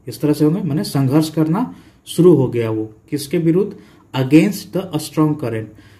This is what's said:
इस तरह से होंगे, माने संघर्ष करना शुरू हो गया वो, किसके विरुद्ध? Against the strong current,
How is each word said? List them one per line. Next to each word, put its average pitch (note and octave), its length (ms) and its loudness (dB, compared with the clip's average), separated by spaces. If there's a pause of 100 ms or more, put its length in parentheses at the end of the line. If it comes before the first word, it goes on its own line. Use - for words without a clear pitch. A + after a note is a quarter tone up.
इस - 140 -14
तरह D3+ 120 2
से D3+ 120 2
होंगे, E3+ 160 2
माने D3 220 -2
संघर्ष C#3+ 460 0
करना E3 460 -2 (320)
शुरू E3+ 260 6
हो C3 140 2
गया A2+ 220 -2
वो, A2 140 -4 (260)
किसके D3 280 -6
विरुद्ध? E3+ 340 0 (420)
Against D#3 600 2
the F#3+ 80 -4 (160)
strong D#3 360 -2
current, A2+ 300 -6 (340)